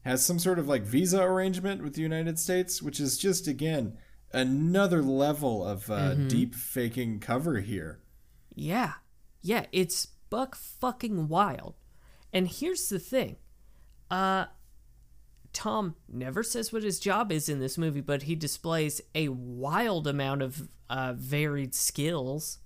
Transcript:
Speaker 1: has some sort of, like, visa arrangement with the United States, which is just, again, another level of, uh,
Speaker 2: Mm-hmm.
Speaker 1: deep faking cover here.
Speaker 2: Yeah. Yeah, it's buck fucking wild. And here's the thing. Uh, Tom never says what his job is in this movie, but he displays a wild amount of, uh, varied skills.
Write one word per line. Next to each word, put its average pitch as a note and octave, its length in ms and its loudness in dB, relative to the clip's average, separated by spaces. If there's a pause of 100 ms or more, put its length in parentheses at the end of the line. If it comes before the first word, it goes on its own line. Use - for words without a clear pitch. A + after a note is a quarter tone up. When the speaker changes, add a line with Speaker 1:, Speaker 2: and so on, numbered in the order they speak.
Speaker 1:
has B2+ 240 2
some F3 140 2
sort F3+ 180 4
of, C#3+ 100 0
like, C3 160 2
visa E3+ 380 4
arrangement F#3 600 2
with C#3+ 100 -6
the D#3+ 80 -4
United D#3+ 380 -2
States, F3+ 420 0
which D3 180 -4
is C#3+ 180 0
just, F#3 300 2
again, C#3 500 0 (360)
another D#3+ 680 4
level C3+ 640 2
of, G2+ 240 -4
uh, G2+ 220 2
Speaker 2:
Mm-hmm. G2 160 2
Speaker 1:
deep A#2+ 280 2
faking A#2 640 -2
cover B2+ 400 0
here. F#2+ 400 -6 (560)
Speaker 2:
Yeah. E3 380 -2 (480)
Yeah, G3+ 300 0
it's F#3 340 0
buck - 500 -6
fucking A3 720 -2
wild. E3 480 0 (580)
And F#3 140 4
here's F4 420 -2
the F#3+ 100 -2
thing. - 380 -2 (720)
Uh, F#3+ 360 2 (1040)
Tom G#3+ 440 -2 (120)
never C3 360 -4
says A3+ 280 -4
what A3 120 -2
his G3 160 0
job G3+ 320 2
is D#3 180 0
in C#3+ 100 0
this C3 180 -2
movie, D3+ 240 0
but C#3 220 0
he D#3+ 120 -2
displays D#3 680 -2 (140)
a D#3 140 2
wild D3 800 0
amount C#3 340 0
of, C3+ 280 -4 (200)
uh, B2+ 280 -2
varied C#3+ 560 -2
skills. D3 920 -2